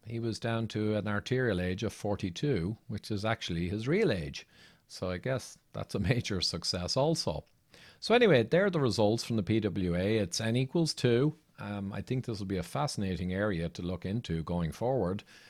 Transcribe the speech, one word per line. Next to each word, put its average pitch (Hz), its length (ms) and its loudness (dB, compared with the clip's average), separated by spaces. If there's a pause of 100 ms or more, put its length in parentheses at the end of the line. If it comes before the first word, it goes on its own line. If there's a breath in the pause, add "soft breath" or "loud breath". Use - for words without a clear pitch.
He 117 160 -6
was 113 180 -2
down 113 300 -2
to 107 260 0
an 101 140 0
arterial 104 500 2
age 92 240 0
of 101 80 -2
forty-two, 104 840 -2 (100)
which 110 240 -6
is 101 140 -2
actually 90 420 -2
his 110 220 -4
real 180 240 2
age. 73 340 -6 (400 soft breath)
So - 220 -6
I 90 80 -2
guess 127 400 -6 (160)
that's 101 200 -8
a 110 60 -2
<laughs> 95 140 2
major 107 260 -2
success - 560 -4
also. 139 480 0 (560 soft breath)
So - 160 2
anyway, 185 280 8
there 175 240 4
are - 20 2
the 175 100 0
results 110 460 4
from 117 100 -2
the 104 80 2
P 107 160 2
W 90 380 0
A. 101 180 2
It's 101 240 0
N 113 160 0
equals 151 380 0
two. 127 420 4 (240)
Um, 101 320 -6
I 101 80 -6
think 127 240 -4
this 104 160 -6
will 101 60 -4
be 95 100 -2
a 87 80 0
fascinating 95 680 -2
area 92 340 0
to - 140 -8
look 87 240 -4
into 92 380 -2
going 87 280 -2
forward. 110 540 -2 (240 soft breath)